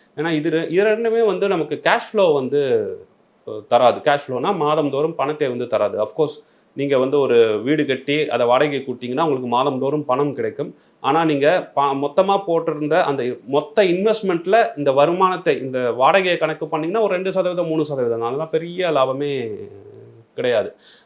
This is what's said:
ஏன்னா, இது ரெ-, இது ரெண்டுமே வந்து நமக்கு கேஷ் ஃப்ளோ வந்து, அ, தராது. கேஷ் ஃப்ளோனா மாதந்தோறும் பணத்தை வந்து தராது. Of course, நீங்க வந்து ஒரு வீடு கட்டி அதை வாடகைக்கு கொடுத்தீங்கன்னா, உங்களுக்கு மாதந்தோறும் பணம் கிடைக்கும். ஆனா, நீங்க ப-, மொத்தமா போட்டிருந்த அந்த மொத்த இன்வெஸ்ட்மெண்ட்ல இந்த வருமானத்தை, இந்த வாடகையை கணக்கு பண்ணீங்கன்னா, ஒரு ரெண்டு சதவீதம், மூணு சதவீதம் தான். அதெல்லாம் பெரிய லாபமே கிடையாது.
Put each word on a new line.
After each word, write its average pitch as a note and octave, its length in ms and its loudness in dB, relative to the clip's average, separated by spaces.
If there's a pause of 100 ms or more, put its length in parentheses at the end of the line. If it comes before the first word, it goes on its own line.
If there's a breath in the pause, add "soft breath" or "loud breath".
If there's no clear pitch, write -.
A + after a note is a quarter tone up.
(160 soft breath)
ஏன்னா, D#3 140 -4
இது D#3 200 0
ரெ-, D#3+ 200 -2
இது F3+ 140 2
ரெண்டுமே A3+ 420 2
வந்து F#3+ 220 0
நமக்கு D3+ 400 -4
கேஷ் A3 220 0
ஃப்ளோ F#3 220 4
வந்து, C3 560 0 (600)
அ, G#2+ 200 -10
தராது. B2 420 4
கேஷ் C#3+ 180 0
ஃப்ளோனா C#3 280 -2
மாதந்தோறும் D3+ 580 0
பணத்தை D3 340 -2
வந்து A#2+ 180 -4
தராது. G#2 340 -2
Of G#2+ 160 -2
course, D3 280 -2 (300 soft breath)
நீங்க C#3 240 0
வந்து C#3 220 2
ஒரு A#2 420 4
வீடு D3 240 0
கட்டி D3 420 -2
அதை A#2+ 180 0
வாடகைக்கு C3 460 0
கொடுத்தீங்கன்னா, B2 280 -6
உங்களுக்கு C#3 260 0
மாதந்தோறும் C3+ 580 -2
பணம் C3+ 300 0
கிடைக்கும். A#2 400 -8 (260 soft breath)
ஆனா, D#3+ 240 2
நீங்க D#3 500 2
ப-, C#3 60 2
மொத்தமா C#3+ 680 2
போட்டிருந்த D#3+ 560 0
அந்த B2+ 340 -2 (100)
மொத்த D3 380 0
இன்வெஸ்ட்மெண்ட்ல F#3+ 840 2 (100)
இந்த C#3+ 160 0
வருமானத்தை, F3 640 2
இந்த B2+ 340 -4
வாடகையை E3+ 460 4
கணக்கு D#3 300 -4
பண்ணீங்கன்னா, E3 360 -2
ஒரு F#3+ 100 0
ரெண்டு F#3+ 180 -4
சதவீதம், F3 340 -2
மூணு D#3 180 -2
சதவீதம் B2+ 340 -2
தான். A#2 80 -4
அதெல்லாம் D3 240 -4
பெரிய F3 380 -4
லாபமே C3+ 640 -2 (840)
கிடையாது. A2+ 400 -2 (300 soft breath)